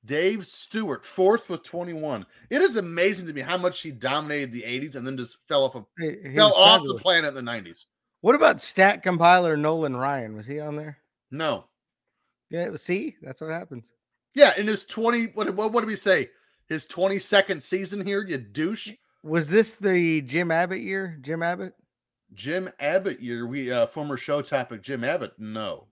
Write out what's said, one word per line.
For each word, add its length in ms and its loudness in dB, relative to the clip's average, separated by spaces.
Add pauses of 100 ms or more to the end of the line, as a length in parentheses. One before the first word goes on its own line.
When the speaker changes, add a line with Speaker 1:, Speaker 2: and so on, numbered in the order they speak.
Speaker 1:
Dave 400 0
Stewart, 600 -8
fourth 420 2
with 140 -8
twenty-one. 640 -8 (240)
It 100 2
is 160 4
amazing 500 0
to 60 -10
me 80 -8
how 160 -4
much 240 -2
he 100 -10
dominated 640 -4
the 120 -10
eighties 320 -6
and 100 -8
then 100 -6
just 220 -10 (100)
fell 160 4
off, 120 -2
a, 80 -12 (140)
Speaker 2:
He, 320 -8
he 60 -2
Speaker 1:
fell 120 10
Speaker 2:
was 100 4
Speaker 1:
off 220 10
Speaker 2:
fabulous. 160 -4
Speaker 1:
the 60 -10
planet 260 2
in 60 -6
the 80 -8
nineties. 440 -10 (340)
Speaker 2:
What 140 4
about 260 4
stat 420 4
compiler 540 6
Nolan 400 0
Ryan? 400 -4
Was 100 -12
he 140 -10
on 160 -8
there? 220 -12 (320)
Speaker 1:
No. 340 -4 (880)
Speaker 2:
Yeah, 260 -6
see? 460 -4
That's 180 -16
what 100 -10
happens. 420 -12 (420)
Speaker 1:
Yeah, 240 8
in 80 -2
his 180 -2
twenty, 440 0
what, 260 -4
what, 180 -2
what 80 2
did 60 -4
we 100 -4
say? 320 2 (400)
His 160 -6
twenty-second 800 0
season 420 -4
here, 200 -4
you 120 -6
douche. 560 -6 (300)
Speaker 2:
Was 260 -2
this 280 4
the 440 2
Jim 300 -2
Abbott 300 0
year? 420 -8
Jim 200 -6
Abbott? 320 -6 (600)
Speaker 1:
Jim 340 -6 (100)
Abbott 440 -2
year. 240 -6
We, 260 -6
uh, 140 2
former 320 -8
show 240 -2
topic, 400 -4
Jim 200 -8
Abbott. 360 -4
No. 540 -10